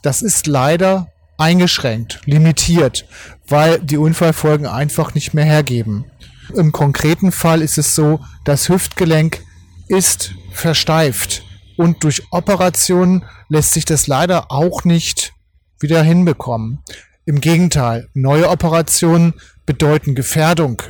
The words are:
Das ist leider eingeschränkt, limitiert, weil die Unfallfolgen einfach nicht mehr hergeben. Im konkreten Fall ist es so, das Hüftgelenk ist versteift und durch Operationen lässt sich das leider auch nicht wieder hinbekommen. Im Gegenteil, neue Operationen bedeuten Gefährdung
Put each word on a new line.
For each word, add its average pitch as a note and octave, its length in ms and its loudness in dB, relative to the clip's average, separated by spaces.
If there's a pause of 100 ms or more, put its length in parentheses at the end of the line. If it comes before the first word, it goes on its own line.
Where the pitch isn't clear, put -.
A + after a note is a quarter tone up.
Das C3+ 180 -2
ist - 260 -2
leider E3 600 0 (320)
eingeschränkt, D#3 880 0
limitiert, D#3 800 2 (400)
weil D#3 320 2
die D3 180 -4
Unfallfolgen D#3 680 0
einfach D3 480 -4
nicht - 180 -4
mehr D3+ 140 2
hergeben. B2 580 0 (500)
Im D#3+ 160 2
konkreten D#3 640 0
Fall E3 300 0
ist D#3 160 -2
es - 160 -2
so, D3+ 260 2 (240)
das C#3+ 240 0
Hüftgelenk D#3+ 720 0 (460)
ist - 480 -2 (180)
versteift - 920 -2 (340)
und E3+ 260 2
durch D3 260 -2
Operationen F3+ 920 0 (240)
lässt D#3 240 2
sich D#3+ 140 -2
das D#3 200 -2
leider D#3+ 460 0
auch E3 320 -2
nicht - 480 0 (480)
wieder D#3 220 0
hinbekommen. C#3+ 760 0 (440)
Im D3 160 -2
Gegenteil, D3+ 720 0
neue C#3+ 380 2
Operationen E3 840 2 (340)
bedeuten D3 480 0
Gefährdung D#3 760 -2